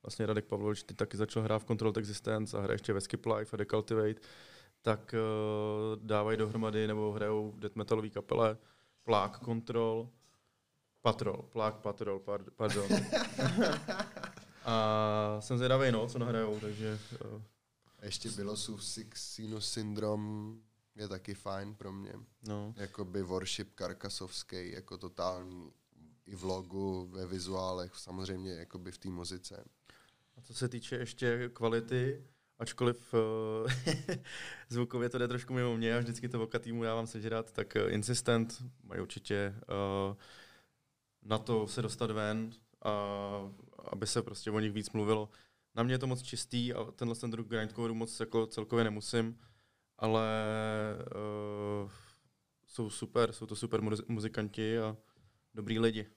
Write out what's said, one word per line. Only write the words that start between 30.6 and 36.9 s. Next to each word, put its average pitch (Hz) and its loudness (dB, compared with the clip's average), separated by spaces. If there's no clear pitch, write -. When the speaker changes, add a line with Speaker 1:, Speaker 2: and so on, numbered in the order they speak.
Speaker 1:
týče 123 -6
ještě 120 0
kvality, 123 2
ačkoliv, 120 0
eh, 113 2
<laughs> - -14
zvukově 120 0
to 123 -2
jde 120 2
trošku 123 -2
mimo 123 2
mě, 113 2
já 117 4
vždycky 117 -2
to 123 -2
voka 113 0
týmu 117 -2
dávám 113 0